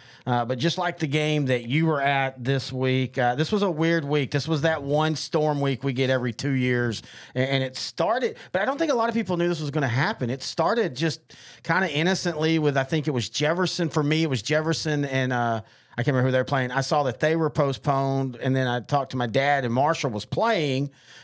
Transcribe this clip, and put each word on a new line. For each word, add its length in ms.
Uh, 180
but 140
just 200
like 200
the 80
game 400
that 200
you 200
were 140
at 440
this 280
week, 460
uh, 160
this 160
was 120
a 80
weird 340
week. 260
This 160
was 160
that 200
one 340
storm 440
week 220
we 120
get 160
every 220
two 200
years, 500
and, 140
and 160
it 100
started, 640
but 100
I 40
don't 120
think 140
a 20
lot 140
of 60
people 240
knew 100
this 140
was 80
gonna 180
happen. 400
It 140
started 520
just 260
kinda 260
innocently 680
with, 160
I 80
think 240
it 40
was 180
Jefferson. 580
For 160
me, 180
it 80
was 120
Jefferson 640
and, 260
uh, 300
I 80
can't 40
remember 200
who 40
they're 120
playing. 260
I 120
saw 220
that 140
they 160
were 160
postponed, 840
and 180
then 140
I 120
talked 320
to 40
my 100
dad, 380
and 100
Marshall 360
was 160
playing, 640